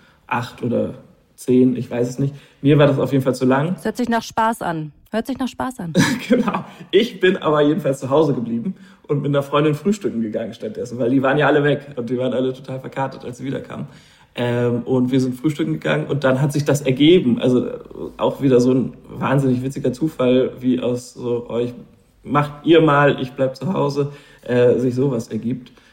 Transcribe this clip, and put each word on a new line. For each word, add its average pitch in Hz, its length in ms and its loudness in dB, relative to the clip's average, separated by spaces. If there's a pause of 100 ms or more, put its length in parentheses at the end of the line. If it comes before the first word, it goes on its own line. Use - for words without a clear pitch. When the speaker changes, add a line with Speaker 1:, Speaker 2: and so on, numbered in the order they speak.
(260)
Speaker 1:
acht - 360 -6
oder 113 320 -2 (400)
zehn, 127 420 4
ich 117 140 -8
weiß 123 180 -2
es 131 100 -8
nicht. 139 160 -2 (260)
Mir 143 180 4
war 143 80 8
das 135 120 2
auf 123 140 -2
jeden 131 120 2
Fall 127 100 0
zu 131 120 0
lang. 143 300 2
Speaker 2:
Das - 100 -8
hört 220 100 -4
sich 240 140 -2
nach 226 120 0
Spaß 226 380 -2
an. 156 320 -6 (180)
Hört 226 160 -4
sich 254 120 -6
nach 254 100 -4
Spaß 254 320 -8
an. 170 120 -8 (180)
Speaker 1:
<laughs> - 180 -4
Genau. - 360 0 (260)
Ich - 300 2
bin 185 180 4
aber 151 240 2
jedenfalls 147 380 0
zu 127 100 -6
Hause 143 240 4
geblieben 117 400 -4 (320)
und 147 160 -2
mit 143 80 -2
einer 143 120 0
Freundin 147 320 0
frühstücken 131 460 -2
gegangen 110 320 -6
stattdessen, 110 460 -10
weil 127 100 0
die 131 140 2
waren 135 160 2
ja 147 80 4
alle 143 180 4
weg - 320 0
und 117 140 -6
die 123 80 -2
waren 127 160 -2
alle 131 180 -2
total 131 280 -12
verkatert, 131 440 -8
als 120 140 -12
sie 127 60 -12
wiederkamen. - 420 -10 (480)
Ähm, 120 480 0
und 127 280 0
wir 131 100 2
sind 127 140 0
frühstücken 156 380 -2
gegangen 151 340 -2
und 143 160 -2
dann 131 200 2
hat 151 100 2
sich 147 120 -2
das 139 180 2
ergeben. 139 580 4
Also, 127 260 2
äh, - 60 -6 (460)
auch 131 240 -2
wieder 131 180 6
so 127 120 4
ein 131 200 0 (160)
wahnsinnig 127 540 0
witziger 135 300 -2
Zufall, 127 680 0
wie 127 200 0
aus 120 340 -4
so, 120 340 -4
„Oh, 113 100 -6
ich, 120 140 -4 (500)
macht 143 440 -4
ihr 160 160 8
mal, 143 400 4
ich 131 100 -8
bleib 131 240 -2
zu 180 160 -4
Hause“, 143 400 -2 (300)
äh, 123 360 4
sich 123 160 0
sowas 127 340 -2
ergibt. 113 440 -6 (200)